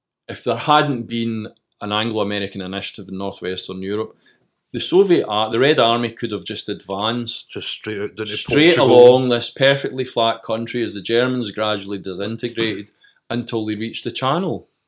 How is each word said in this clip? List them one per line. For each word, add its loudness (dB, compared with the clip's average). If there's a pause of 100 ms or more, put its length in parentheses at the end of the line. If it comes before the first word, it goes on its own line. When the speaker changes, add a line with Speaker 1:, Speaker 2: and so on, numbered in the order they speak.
(280)
Speaker 1:
if -14
there 0
hadn't 2
been -4 (340)
an -8
Anglo-American -2
initiative -10
in -10
northwestern -8
Europe, -6 (580)
the -6
Soviet 4
ar-, 0
the 2
Red 4
Army 2
could -8
have -6
just -8
advanced -4
Speaker 2:
Just -10
straight -8
out -8
down -6
to -6
Speaker 1:
straight 4
Speaker 2:
Portugal. 4 (240)
Speaker 1:
along 6
this 0
perfectly 0
flat 0
country -4
as -6
the -8
Germans 0
gradually -4
disintegrated -6 (380)
until -4
they -4
reached -8
the -6
Channel. -4 (200)